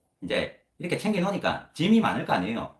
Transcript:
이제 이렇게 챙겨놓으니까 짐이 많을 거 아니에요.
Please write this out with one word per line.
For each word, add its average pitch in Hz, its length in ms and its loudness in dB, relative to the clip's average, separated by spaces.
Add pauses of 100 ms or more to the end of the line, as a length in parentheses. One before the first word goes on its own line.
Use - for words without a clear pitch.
(220)
이제 - 420 -4 (140)
이렇게 170 200 -4
챙겨놓으니까 196 760 -2
짐이 214 260 4
많을 170 260 0
거 - 80 -2
아니에요. 104 460 -4